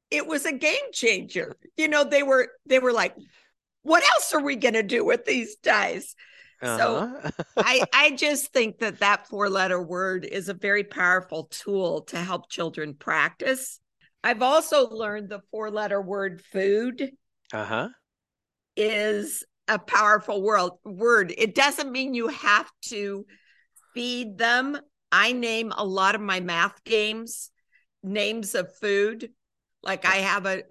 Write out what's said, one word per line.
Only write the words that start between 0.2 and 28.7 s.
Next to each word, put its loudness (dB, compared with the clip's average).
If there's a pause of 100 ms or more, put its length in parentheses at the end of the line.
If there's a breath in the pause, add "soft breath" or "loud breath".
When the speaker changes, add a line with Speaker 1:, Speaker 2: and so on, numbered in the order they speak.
Speaker 1:
was -4
a -2
game -2
changer. -2 (200)
You 0
know, 2
they 2
were, 2 (160)
they 4
were 2
like, 0 (640 soft breath)
"What 6 (100)
else 0
are 2
we -2
gonna 2
do 0
with 0
these -2
dice?" 0 (460 loud breath)
So 0
Speaker 2:
Uh-huh. -6 (120)
<laughs> -6
Speaker 1:
I, 2
I 6
just -2
think 0
that -4
that 2
four-letter 0
word -4
is -8
a -6
very 0
powerful 0
tool -4
to -12
help -6
children -6
practice. -2 (440 soft breath)
I've -2
also 4
learned -6
the -12 (100)
four-letter -4
word -6
food 0 (400)
Speaker 2:
Uh-huh. -2 (880)
Speaker 1:
is -2 (240)
a 0
powerful 2
world, 0
word. 2
It 0
doesn't 2
mean -4
you -2
have 2 (140)
to -8 (680 soft breath)
feed -6
them. 0 (320)
I 4
name -2
a -2
lot 2
of -6
my -2
math -2
games -2 (520)
names -4
of -6